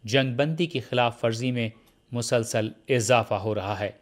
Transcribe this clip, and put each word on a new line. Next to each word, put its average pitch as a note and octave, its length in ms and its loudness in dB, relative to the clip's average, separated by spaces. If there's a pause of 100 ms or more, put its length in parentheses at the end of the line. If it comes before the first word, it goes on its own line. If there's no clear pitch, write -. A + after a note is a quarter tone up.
جنگ B2+ 320 0
بندی D#3 300 0
کی C#3 140 -6
خلاف A#2+ 440 0
ورزی A#2+ 280 -2
میں A#2 180 -2 (420)
مسلسل A2+ 580 0 (200)
اضافہ A#2+ 440 4
ہو G#2 220 -2
رہا G2 240 -4
ہے۔ G#2 120 -4 (100)